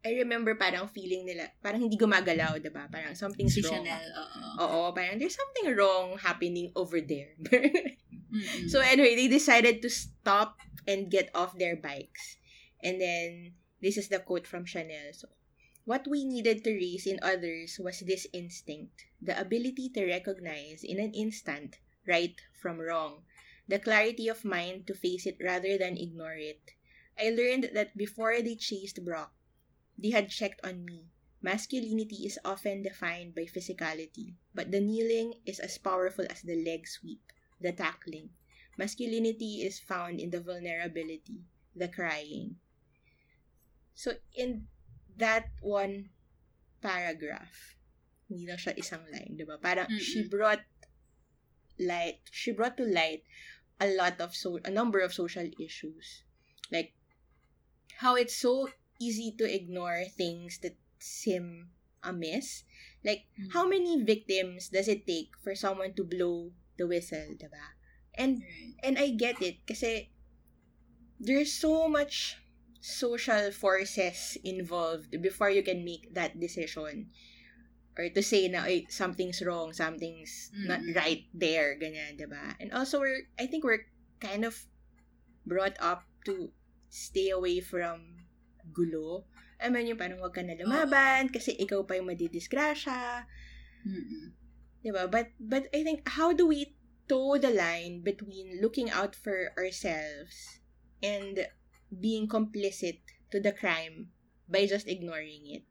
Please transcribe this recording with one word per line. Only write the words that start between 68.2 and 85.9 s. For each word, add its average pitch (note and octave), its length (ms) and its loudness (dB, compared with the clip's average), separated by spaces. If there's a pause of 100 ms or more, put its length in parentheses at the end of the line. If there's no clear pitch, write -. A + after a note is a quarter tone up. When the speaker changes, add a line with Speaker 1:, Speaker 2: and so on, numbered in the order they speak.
Speaker 2:
Right. - 400 -16
Speaker 1:
and C4+ 160 4
I C#4+ 160 6
get A#3+ 280 2
it, F3 240 -2
kasi A3+ 440 -2 (1080)
there's C#4 320 2
so D#4+ 360 4
much D4 500 0 (420)
social A#3 720 0
forces F#3+ 920 0
involved F3 680 -4 (100)
before G3 280 2
you G3 140 6
can F3 200 -2
make E3+ 320 -10
that E3 240 -2
decision. D#3+ 720 -6 (880)
Or F3 80 -2
to G3 160 2
say G3 240 6
na, F3 160 0
"Ay, F3+ 240 2
something's F3+ 560 -4
wrong, E3 320 -2
something's E3 760 -6 (120)
not F3+ 160 0
Speaker 2:
Mm-mm. E3+ 160 -4
Speaker 1:
right D#3+ 400 2
there," D#3 400 2
ganyan, D3+ 400 -10
di D3+ 160 -12
ba? C#3+ 280 -10
And - 120 -10
also, C4+ 320 0
we're, C4 320 -2
I - 160 -4
think D#4 160 -2
we're A3 240 2 (320)
kind G#3 240 -2
of A3+ 80 -6 (880)
brought F#3+ 400 0
up F3 240 0 (160)